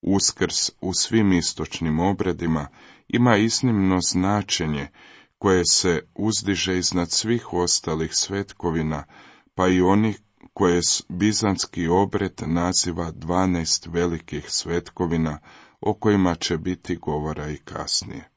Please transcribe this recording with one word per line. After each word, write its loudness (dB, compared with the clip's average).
Uskrs 0
u -4
svim 2
istočnim -2
obredima -2
ima 4
iznimno 2
značenje -2
koje 4
se 2
uzdiže -2
iznad -2
svih -2
ostalih -2
svetkovina, -4
pa 2
i 4
onih 4
koje 2
s-, 0
bizanski 0
obred 0
naziva 0
dvanaest 0
velikih -4
svetkovina, -2
o -2
kojima 2
će -4
biti -6
govora -4
i -6
kasnije. -8